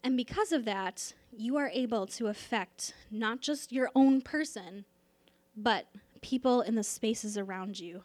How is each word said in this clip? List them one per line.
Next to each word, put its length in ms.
And 120
because 360
of 140
that, 480
you 220
are 160
able 340
to 200
affect 640
not 320
just 300
your 240
own 260
person, 640
but 300
people 400
in 140
the 80
spaces 540
around 420
you. 260